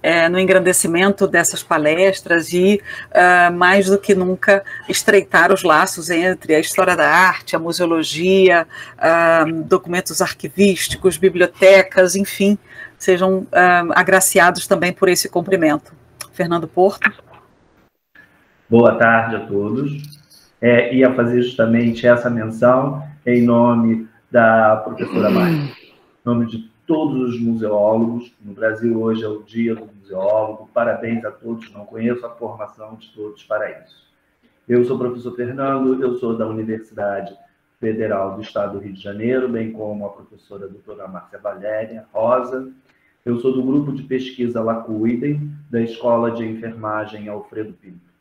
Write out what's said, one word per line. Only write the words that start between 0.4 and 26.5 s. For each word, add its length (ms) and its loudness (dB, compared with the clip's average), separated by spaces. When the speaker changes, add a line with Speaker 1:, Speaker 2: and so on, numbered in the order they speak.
Speaker 1:
dessas 360 0
palestras 880 0
e, 280 4
ah, 400 6
mais 360 4
do 100 4
que 180 2
nunca, 480 2
estreitar 640 2
os 120 0
laços 460 0
entre 460 0
a 40 4
história 360 0
da 120 2
arte, 480 2
a 40 0
museologia, 1080 2
ah, 480 4
documentos 560 -2
arquivísticos, 960 0
bibliotecas, 960 4
enfim, 420 0
sejam, 540 0
ah, 320 4
agraciados 720 2
também 260 0
por 160 2
esse 180 0
cumprimento. 640 -2
Fernando 340 -4
Porto. 440 0
Speaker 2:
Boa 260 6
tarde 400 2
a 100 -4
todos. 760 -6
É, 300 2
ia 220 4
fazer 260 0
justamente 640 0
essa 240 4
menção 720 0
em 160 2
nome 680 2
da 480 4
professora 520 -4
Mari, 260 2
em 180 -6
nome 220 0
de 260 -12